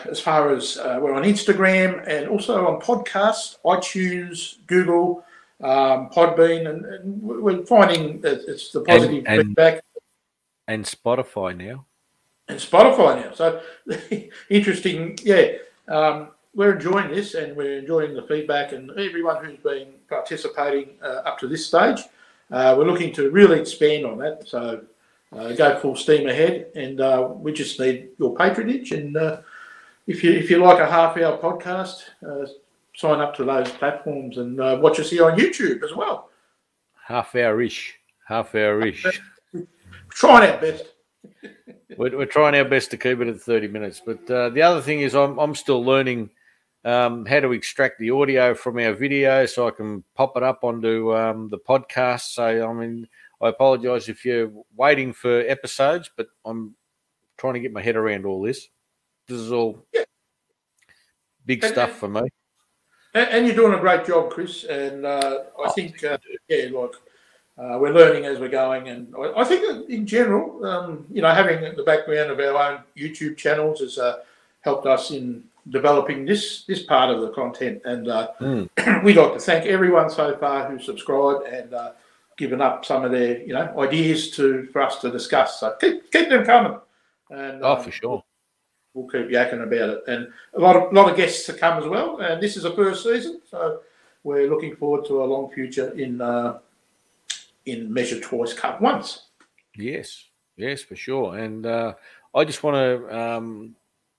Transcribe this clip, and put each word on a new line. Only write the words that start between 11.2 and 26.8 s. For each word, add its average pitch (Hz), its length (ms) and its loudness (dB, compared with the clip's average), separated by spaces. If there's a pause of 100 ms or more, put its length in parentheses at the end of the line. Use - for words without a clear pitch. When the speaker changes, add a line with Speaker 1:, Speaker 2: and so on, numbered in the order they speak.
Speaker 2:
now. 110 300 -14 (600)
Speaker 1:
And - 100 -10
Spotify 170 680 6
now. - 80 -14
So, 165 280 -2 (260)
<laughs> - 640 -10
interesting, 180 720 0
yeah. 185 300 6 (340)
Um, 151 440 0 (240)
we're 202 200 4
enjoying 180 380 -2
this, 202 220 -6
and 147 220 -8
we're 139 220 -6
enjoying 151 360 -2
the 123 80 -10
feedback 151 500 -4
and 131 260 -14
everyone 170 460 -4
who's 147 140 -16
been 143 360 -8 (140)
participating, 143 840 -6 (100)
uh, 131 240 -10
up - 140 -6
to 131 80 -8
this 160 180 -8
stage. 214 340 4 (520)
Uh, 131 260 4
we're 147 80 4
looking 175 300 0
to 139 160 0
really 175 300 6
expand 151 440 0
on 110 140 -8
that, 151 280 -8
so, 117 360 -8 (520)
uh, 113 180 -10
go 143 260 4
full 135 180 -4
steam 143 320 2
ahead, 165 460 0
and, 135 260 -8